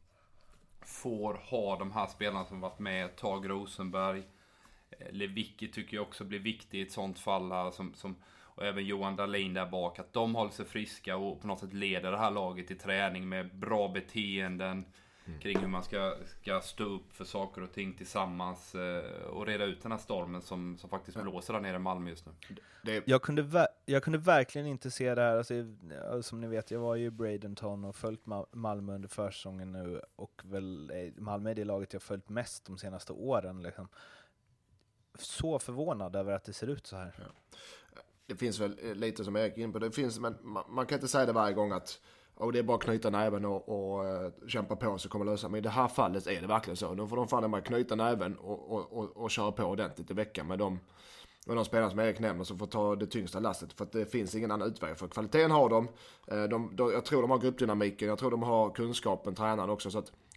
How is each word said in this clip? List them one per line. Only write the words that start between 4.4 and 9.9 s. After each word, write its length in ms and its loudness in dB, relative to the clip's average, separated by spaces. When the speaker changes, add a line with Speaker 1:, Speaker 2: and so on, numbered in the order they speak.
Speaker 1:
eh, 220 -14
Lewicki 600 -6
tycker 260 -8
jag 100 -4
också 160 -12
blir 160 -6
viktig 400 -4
i 20 0
ett 100 -6
sånt 280 -6
fall 320 0
här, 200 0
som, 220 -8
som, 220 -10
och 280 -8
även 200 0
Johan 300 -2
Dahlin 380 0
där 120 0
bak, 340 -2